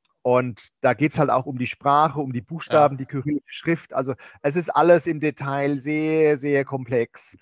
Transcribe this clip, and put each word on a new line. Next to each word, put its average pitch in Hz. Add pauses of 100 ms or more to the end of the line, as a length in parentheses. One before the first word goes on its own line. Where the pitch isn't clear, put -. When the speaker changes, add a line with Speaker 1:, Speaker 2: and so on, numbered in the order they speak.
(220)
Speaker 1:
und 123 (140)
da 127
geht's 143
halt 143
auch 123
um 131
die -
Sprache, 143
um 131
die 120
Buchstaben, 151
Speaker 2:
Ja. 131
Speaker 1:
die 135
kyrillische 143
Schrift. -
Also 131 (280)
es 143
ist 170
alles 165
im 156
Detail 139
sehr, 151
sehr 139
komplex. 127